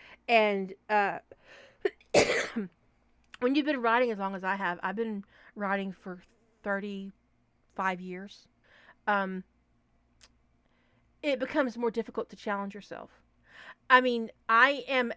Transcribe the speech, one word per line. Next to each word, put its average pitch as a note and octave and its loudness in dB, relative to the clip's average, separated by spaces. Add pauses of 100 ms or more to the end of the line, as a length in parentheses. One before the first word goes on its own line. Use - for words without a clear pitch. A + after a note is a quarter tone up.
(280)
And, G#3 4 (160)
uh, G3+ 2 (920)
<coughs> - 2 (720)
when B3+ 2
you've C#4+ 2
been C#4 -2
writing A#3 2
as G#3 -6
long G3 -4
as F#3 -8
I F#3+ -2
have, F3+ -4
I've F#3+ -4
been G#3+ -6 (320)
writing G3 -4
for F3+ -14 (400)
thirty-five G3 -8
years, F#3 -14 (580)
um, F#3+ 0 (1800)
it C#4+ 0
becomes C4 -2
more A#3 -2
difficult A3+ -6
to G3 -20
challenge G3+ -6
yourself. - -16 (800)
I B3+ 10
mean, A#3+ 0 (180)
I B3 4
am B3+ 0